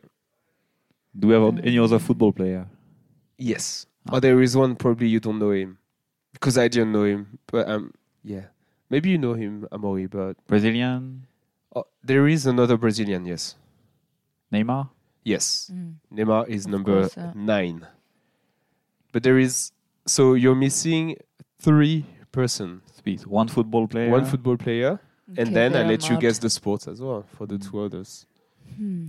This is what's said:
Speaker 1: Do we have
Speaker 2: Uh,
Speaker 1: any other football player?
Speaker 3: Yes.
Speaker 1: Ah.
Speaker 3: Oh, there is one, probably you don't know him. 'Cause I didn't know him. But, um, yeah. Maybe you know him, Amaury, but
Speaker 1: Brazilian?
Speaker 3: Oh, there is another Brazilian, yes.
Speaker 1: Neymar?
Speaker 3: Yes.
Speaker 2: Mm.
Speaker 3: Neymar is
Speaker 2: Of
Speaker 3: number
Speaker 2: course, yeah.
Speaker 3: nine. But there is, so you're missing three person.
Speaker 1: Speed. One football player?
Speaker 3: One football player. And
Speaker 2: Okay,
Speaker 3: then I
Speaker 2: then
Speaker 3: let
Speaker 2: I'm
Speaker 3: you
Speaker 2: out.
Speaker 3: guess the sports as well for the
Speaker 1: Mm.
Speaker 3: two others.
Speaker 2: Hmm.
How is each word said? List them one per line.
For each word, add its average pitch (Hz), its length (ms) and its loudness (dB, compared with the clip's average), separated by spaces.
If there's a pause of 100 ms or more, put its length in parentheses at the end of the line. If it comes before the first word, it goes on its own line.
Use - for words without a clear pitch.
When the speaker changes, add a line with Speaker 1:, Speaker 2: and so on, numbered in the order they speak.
(1160)
Speaker 1:
Do 101 120 4
we 113 40 8
have 110 100 6
Speaker 2:
Uh, 113 200 2
Speaker 1:
any 120 160 2
other 113 180 4
football 113 340 2
player? 92 360 -4 (720)
Speaker 3:
Yes. - 480 -8 (200)
Speaker 1:
Ah. 131 100 -2
Speaker 3:
Oh, - 20 0
there 127 240 6
is 123 120 2
one, 131 200 2
probably 117 320 0
you 113 120 2
don't 107 200 -4
know 104 120 0
him. 95 280 -4 (600)
'Cause 127 160 0
I 120 120 4
didn't 117 240 0
know 104 140 2
him. 101 340 -4 (120)
But, 113 160 -2
um, 107 260 -6 (300)
yeah. 98 220 -12 (460)
Maybe 156 180 0
you 180 80 2
know 120 160 -2
him, 104 380 -8
Amaury, 98 360 -6
but 95 380 -8
Speaker 1:
Brazilian? 127 800 -2 (500)
Speaker 3:
Oh, - 100 -6 (180)
there 135 240 4
is 151 180 2
another 123 320 4
Brazilian, 104 480 -2
yes. 87 300 -10 (960)
Speaker 1:
Neymar? 123 360 -2 (340)
Speaker 3:
Yes. - 500 -2
Speaker 2:
Mm. 170 220 -12 (180)
Speaker 3:
Neymar 110 340 0
is 104 180 -6
Speaker 2:
Of 104 60 -8
Speaker 3:
number 98 300 0
Speaker 2:
course, 92 160 -4
yeah. 170 180 -12
Speaker 3:
nine. 95 500 -4 (1300)
But 117 120 -2
there 131 160 6
is, 131 320 -2 (340)
so 131 300 4
you're 127 200 6
missing 160 600 -2 (420)
three 151 460 4 (260)
person. 107 500 -4 (140)
Speaker 1:
Speed. - 300 -8
One 104 240 0
football 113 380 0
player? 117 240 -2
Speaker 3:
One 131 140 4
football 127 320 -2
player. 123 420 -4 (280)
And 180 120 -8 (100)
Speaker 2:
Okay, 101 40 -2
Speaker 3:
then 117 220 4
I 131 40 2
Speaker 2:
then 113 100 0
Speaker 3:
let 110 160 0
Speaker 2:
I'm - 60 -2
Speaker 3:
you 117 40 2
Speaker 2:
out. 107 60 0
Speaker 3:
guess 117 180 0
the 117 100 -2
sports - 380 -4
as 101 140 -14
well 123 220 -8 (120)
for 107 120 -14
the 101 100 -8
Speaker 1:
Mm. 98 120 -14
Speaker 3:
two 104 120 -8
others. 98 440 -12 (520)
Speaker 2:
Hmm. 185 320 -8